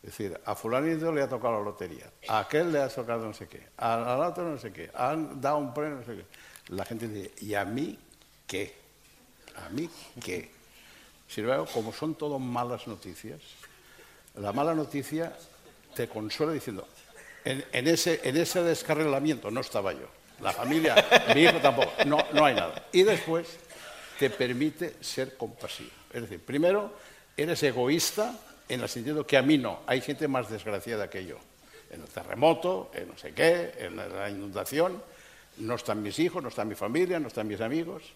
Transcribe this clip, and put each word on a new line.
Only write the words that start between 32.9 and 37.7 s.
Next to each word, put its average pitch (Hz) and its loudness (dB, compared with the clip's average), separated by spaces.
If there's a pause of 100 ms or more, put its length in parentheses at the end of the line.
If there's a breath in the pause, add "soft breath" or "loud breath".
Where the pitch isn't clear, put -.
en 87 -8
no - -16
sé - -12
qué, 170 4
en 87 -8
la 98 -6
inundación, 104 -2 (560 loud breath)
no 113 -4
están 107 -2
mis 104 -4
hijos, 170 0
no 123 -8
está 107 -4
mi 107 -4
familia, 165 0
no 131 -4
están 110 -4
mis 101 -4
amigos. 160 -4 (140)